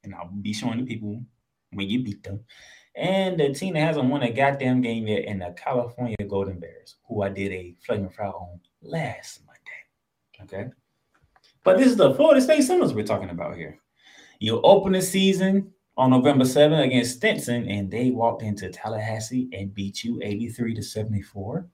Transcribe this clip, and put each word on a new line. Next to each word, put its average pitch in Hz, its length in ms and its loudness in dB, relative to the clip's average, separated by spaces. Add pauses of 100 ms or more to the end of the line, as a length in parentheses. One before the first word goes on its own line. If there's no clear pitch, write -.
and 98 120 -14
I'll 87 120 -12 (140)
be 104 100 -6
showing 117 280 -4
the 127 60 -4
people 107 380 -8 (480)
when 98 160 -6
you 123 160 -2
beat 101 200 -10
them. 101 180 -10 (560)
And 185 420 0
the 139 140 2
team 180 220 -6
that 151 60 2
hasn't 151 280 2
won 143 140 0
a 113 80 0
goddamn 131 500 2
game 113 260 -2
yet 104 180 0
in 104 120 -6
the 87 180 -10
California 120 640 -4 (100)
Golden 95 320 -4
Bears, - 360 -20 (120)
who 104 140 -4
I 98 80 -2
did 98 220 -6
a 90 280 -12
flagrant 98 360 -6
foul 92 380 -10
on 90 60 -20 (220)
last - 640 -8
Monday. - 960 -20
Okay? 98 300 -10 (920)
But 185 140 6
this 262 100 6
is 240 80 6
the 151 200 6
Florida 285 260 6
State 294 220 4
Seminoles 269 320 2
we're - 80 -2
talking - 260 -4
about 85 260 -8
here. 82 220 -14 (640)
You 110 220 -2
open 190 320 8
the 185 80 2
season 190 720 2 (220)
on 131 140 4
November 127 360 6
seventh 147 380 6
against 127 340 0
Stetson, 120 520 -2
and 98 220 -4
they 123 180 0
walked 117 320 0
into 104 280 -6
Tallahassee 113 840 -6
and 98 240 -10
beat 98 280 -8
you 117 200 -4
eighty-three 113 500 -6
to 107 80 -8
seventy-four. 107 920 -8